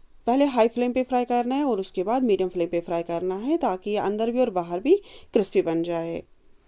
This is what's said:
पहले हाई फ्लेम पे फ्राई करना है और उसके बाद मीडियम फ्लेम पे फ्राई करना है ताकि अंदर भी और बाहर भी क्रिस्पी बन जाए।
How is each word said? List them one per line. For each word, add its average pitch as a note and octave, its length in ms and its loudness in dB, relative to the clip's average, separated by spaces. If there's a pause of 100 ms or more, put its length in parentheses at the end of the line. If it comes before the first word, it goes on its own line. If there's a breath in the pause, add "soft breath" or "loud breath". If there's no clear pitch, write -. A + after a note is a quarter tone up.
(260)
पहले C4+ 200 4
हाई B3 220 4
फ्लेम A#3+ 240 0
पे B3+ 100 0
फ्राई B3 220 0
करना A#3+ 300 0
है C#4+ 100 0
और A3 160 0
उसके F#3+ 220 -2
बाद A#3+ 200 0
मीडियम F#3+ 260 2
फ्लेम F3 200 -2
पे E3+ 120 0
फ्राई E3+ 240 -4
करना F3+ 320 -4
है C4 220 -2
ताकि G#3 400 -2
अंदर G#3+ 320 -2
भी A#3+ 100 -2
और A#3+ 120 2
बाहर F3 280 -4
भी C4+ 140 4 (380 loud breath)
क्रिस्पी G3+ 300 2
बन E3 200 0
जाए। E3 400 -4 (460)